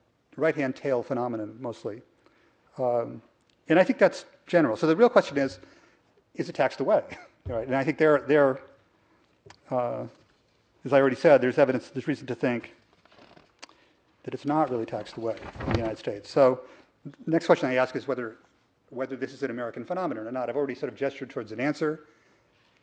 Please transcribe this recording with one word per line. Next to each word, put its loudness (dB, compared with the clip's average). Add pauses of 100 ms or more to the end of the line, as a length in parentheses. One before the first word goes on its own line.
(360)
right-hand 0
tail -2
phenomenon, -6
mostly. -10 (760)
Um, -2 (480)
and 6
I 6
think -2
that's 2 (220)
general. 2
So 0
the 4
real 6
question 2
is, -4 (760)
is -6
it -14
taxed 0
away? 2
<laughs> -16 (320)
Right? -4
And 0
I 0
think -2
there, 6
there, 4 (1080)
uh, -2 (840)
as 0
I 8
already 4
said, 6
there's 2
evidence, 2
there's -8
reason -6
to -4
think -4 (1500)
that -10
it's -8
not 2
really -2
taxed -10
away -6 (300)
in 0
the 0
United -4
States. -10
So 4 (640)
next 0
question 4
I -2
ask 0
is -6
whether, -6 (500)
whether -8
this -8
is -10
an -4
American -8
phenomenon -6
or -10
not. -6
I've -6
already -4
sort -8
of -20
gestured -6
towards -10
an -10
answer. -4 (760)